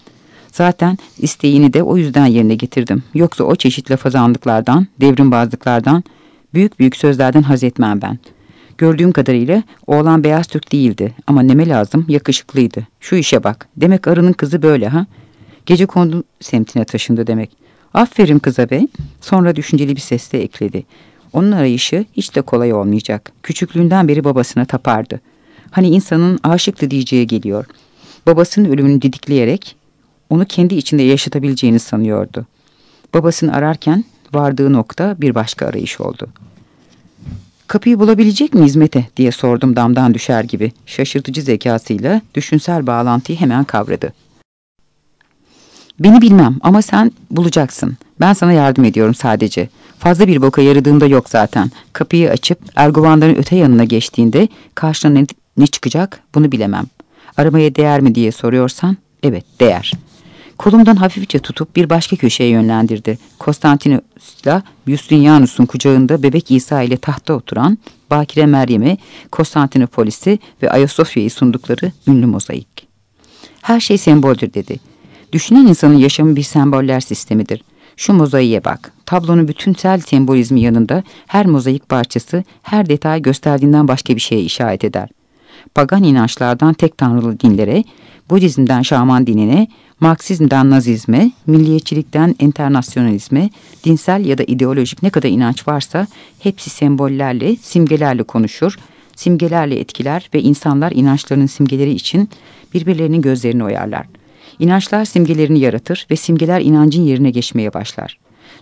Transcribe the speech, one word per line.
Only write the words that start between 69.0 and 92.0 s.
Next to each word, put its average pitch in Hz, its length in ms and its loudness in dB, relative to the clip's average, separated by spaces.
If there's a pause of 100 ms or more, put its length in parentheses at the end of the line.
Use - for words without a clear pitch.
Konstantinopolis'i 139 1080 -2 (240)
ve 127 80 0
Ayasofya'yı 139 600 0
sundukları 123 640 -2 (140)
ünlü 127 200 2
mozaik. - 600 -6 (760)
"Her 233 180 0
şey 202 180 0
semboldür." 139 560 2
dedi. - 260 -8 (520)
"Düşünen 240 340 4
insanın 151 320 4
yaşamı 143 380 2
bir 147 60 -4
semboller 135 580 0
sistemidir. 110 640 -6 (340)
Şu - 160 -2
mozaiğe 131 520 2
bak. - 280 -8 (140)
Tablonun 170 420 0
bütünsel 185 520 -2
sembolizmi 131 600 0
yanında 117 420 0 (240)
her 196 200 0
mozaik 135 420 -2
parçası, 131 560 -4 (180)
her 208 260 -2
detay 156 340 -2
gösterdiğinden 143 680 2
başka 131 260 -2
bir 110 60 -4
şeye 110 220 -2
işaret 98 420 -4
eder. 98 240 -6 (640)
Pagan 151 280 2
inançlardan 127 720 0
tek - 240 -2
tanrılı 117 420 -2
dinlere, 110 440 2 (460)
Budizm'den 135 520 2
Şaman 127 440 2
dinine, 117 420 0 (320)
Marksizm'den 156 720 2
Nazizme, 123 640 2 (140)
milliyetçilikten 156 920 0